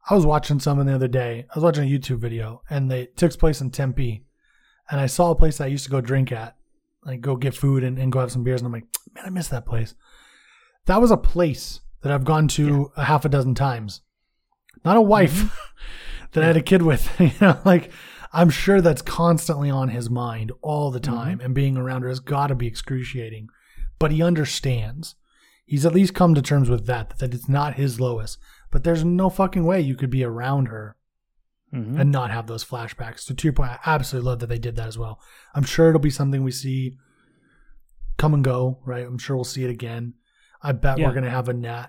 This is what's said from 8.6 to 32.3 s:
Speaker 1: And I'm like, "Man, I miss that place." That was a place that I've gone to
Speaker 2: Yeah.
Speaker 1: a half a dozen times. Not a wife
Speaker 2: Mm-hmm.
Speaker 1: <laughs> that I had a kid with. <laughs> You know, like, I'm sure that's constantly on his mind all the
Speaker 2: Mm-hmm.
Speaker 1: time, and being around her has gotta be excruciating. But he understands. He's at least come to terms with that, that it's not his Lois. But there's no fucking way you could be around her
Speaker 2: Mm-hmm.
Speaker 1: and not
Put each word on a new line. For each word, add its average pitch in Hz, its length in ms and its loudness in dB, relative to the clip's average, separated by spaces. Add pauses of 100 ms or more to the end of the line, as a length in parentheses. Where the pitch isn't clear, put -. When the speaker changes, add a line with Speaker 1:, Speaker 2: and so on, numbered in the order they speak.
Speaker 1:
And 123 60 -6
I'm 120 60 -8
like, 113 120 -12 (280)
"Man, - 120 -18
I 190 40 -10
miss 185 180 -6
that - 180 -8
place." 113 300 -2 (880)
That 196 160 4
was 240 100 6
a 202 60 6
place - 600 2 (220)
that 143 100 -2
I've 139 140 0
gone 156 240 4
to 147 180 0
Speaker 2:
Yeah. 143 360 0
Speaker 1:
a - 20 -2
half 147 200 2
a 151 40 0
dozen 131 260 2
times. 117 460 -4 (840)
Not 190 140 4
a 233 40 8
wife 202 320 6
Speaker 2:
Mm-hmm. 202 140 2 (440)
Speaker 1:
<laughs> - 420 -14
that 156 100 2
I 160 40 4
had 165 100 4
a 156 40 4
kid 185 200 4
with. 147 340 4
<laughs> - 40 -10
You 170 200 6
know, 196 240 6
like, 180 280 4 (420)
I'm 170 160 6
sure 190 320 4
that's 165 200 2
constantly 160 680 0
on 131 200 -2
his 117 200 -6
mind 117 420 -6 (100)
all 147 300 -2
the 127 80 -6
Speaker 2:
Mm-hmm. 120 160 -4
Speaker 1:
time, 127 260 -6
and 127 140 -4
being 135 220 0
around 127 240 -6
her 123 80 -6
has 131 100 -6
gotta 139 360 -2
be 123 120 -4
excruciating. 117 800 -10 (520)
But 151 120 2
he 156 120 2
understands. 139 920 -2 (500)
He's 143 200 0
at 165 80 4
least 185 220 4
come 170 200 6
to 143 60 2
terms 135 280 2
with 113 180 0
that, 117 320 -4
that 120 140 -4
it's 123 140 -10
not 139 280 0
his 135 260 -2
Lois. 117 360 -4 (340)
But 135 120 4
there's 165 220 2
no 180 240 2
fucking 185 340 0
way 185 160 2
you 135 160 0
could 131 140 -4
be 131 160 0
around 123 420 -2
her 107 300 -12 (760)
Speaker 2:
Mm-hmm. 127 280 -4
Speaker 1:
and 139 100 4
not 127 200 -2